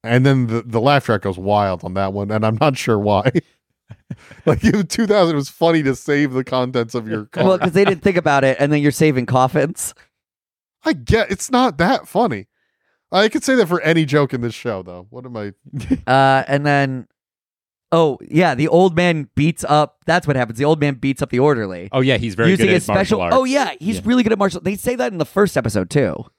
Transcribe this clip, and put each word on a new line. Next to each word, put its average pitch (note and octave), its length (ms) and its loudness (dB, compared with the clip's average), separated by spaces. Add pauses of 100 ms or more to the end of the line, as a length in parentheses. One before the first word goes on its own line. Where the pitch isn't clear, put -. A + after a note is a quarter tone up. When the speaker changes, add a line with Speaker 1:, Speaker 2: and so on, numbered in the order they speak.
Speaker 1:
And B2+ 220 4
then C3 220 2
the, A2+ 120 -2
the A2+ 200 -4
laugh C#3 260 2
track G#2+ 160 0
goes F#2 160 -4
wild G2 460 0
on F#2 100 -8
that G2 180 -2
one, G2+ 180 -6
and G#2+ 140 0
I'm A2 160 0
not C#3+ 160 2
sure A2 220 0
why. G#2 380 2
<laughs> E3+ 60 0 (1000)
Like, - 180 0
in G3+ 240 2
two A3 200 -2
thousand, F#3 280 2
it - 20 0
was C#3 120 -4
funny E3 360 0
to C3+ 120 0
save C#3+ 360 -2
the C3 120 -2
contents B2+ 500 -4
of A2 140 -6
your G#2+ 180 -6
cart. E3+ 200 -2
Speaker 2:
Well, F#3+ 120 4
'cause E3 140 -2
they G3 140 4
didn't F#3 160 -2
think F#3+ 160 2
about C#3+ 260 2
it, C3+ 160 2
and C#3+ 100 2
then D3 120 2
you're C#3+ 100 2
saving C3+ 340 2
coffins. C3+ 680 0 (880)
Speaker 1:
I D#4+ 80 0
get, F#3 380 -4
it's - 200 -8
not B3 280 0
that G3 300 -2
funny. C#3 400 -4 (640)
I G3+ 200 2
could D4 140 -4
say C4 100 2
that G#3+ 140 2
for F3 120 0
any D#3+ 240 2
joke C#3 300 0
in A#2+ 80 -6
this A#2 120 -6
show, G2+ 280 -8
though. F2+ 260 -16
What B2 160 -18
am B2 120 -14
I? G2+ 160 -8 (540)
<laughs> - 0 -
Speaker 2:
Uh, C3+ 420 2
and C#3+ 180 -2
then, C#3 400 -2 (840)
oh, D#3+ 280 2 (100)
yeah, E3 260 2
the C#3+ 140 -2
old F3 280 4
man E3 380 0
beats D3+ 340 -2
up, D3 380 0
that's E3+ 200 0
what C#3 100 0
happens. A2+ 220 -4
The C#3 60 -2
old D#3 160 2
man C#3+ 140 0
beats C#3 280 -4
up - 80 -6
the A#2+ 80 0
orderly. G#2 540 0
Speaker 3:
Oh, C3+ 80 0
yeah, B2+ 160 2
he's A2 180 -4
very A#2 160 4
Speaker 2:
Using F#3 160 4
Speaker 3:
good - 60 2
at - 20 4
Speaker 2:
his E3+ 100 0
special, - 340 0
Speaker 3:
martial - 40 -4
arts. A#3+ 140 2
Speaker 2:
oh, C4 80 2
yeah, B3+ 360 0
he's F#3+ 160 -4
Speaker 3:
Yeah. F3+ 100 -8
Speaker 2:
really B3 160 4
good G#3+ 100 0
at G3+ 60 0
martial, F3+ 220 -2
they F#3+ 160 -4
say B3 200 -4
that A#3+ 160 -4
in F3 60 -10
the D3+ 80 -2
first G3 300 0
episode, G#2+ 340 -2
too. B2 340 -2 (140)